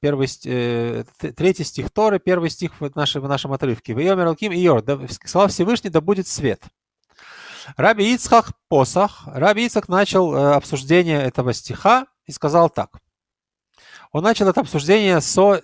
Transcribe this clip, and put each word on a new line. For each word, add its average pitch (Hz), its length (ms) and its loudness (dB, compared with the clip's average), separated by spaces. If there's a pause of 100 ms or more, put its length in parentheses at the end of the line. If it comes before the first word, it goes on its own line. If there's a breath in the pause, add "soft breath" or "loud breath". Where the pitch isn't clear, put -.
первый 139 260 -2
ст-, - 200 -10
э, 120 580 -4 (140)
т-, 147 140 -10
третий 180 300 0
стих - 280 -10
Торы, 208 280 0
первый 175 320 -2
стих - 300 -10
в 143 160 -8
нашей, 147 240 -4
в 135 80 -8
нашем 139 240 -4
отрывке. 123 420 -4
«Вайомер 180 320 0
Элоким 170 240 -4
и 175 160 0
ор». 113 160 4
Да, 139 140 -4
в-, 135 160 -12
сказал - 360 0
Всевышний: 196 420 -2
«Да 160 100 0
будет 190 260 -2
свет». - 380 -4 (1120 loud breath)
Раби 214 380 2
Ицхак - 380 2 (160)
Посах, 175 580 0
Раби 202 400 0
Ицхак 214 220 -4
начал, 185 460 0
э, 143 200 2
обсуждение 147 640 0
этого 127 320 -2
стиха 233 540 0 (180)
и 156 80 -18
сказал 165 380 2
так. - 280 -8 (1120 loud breath)
Он 151 120 -6
начал 208 260 2
это - 140 2
обсуждение 175 580 2
со, 196 440 4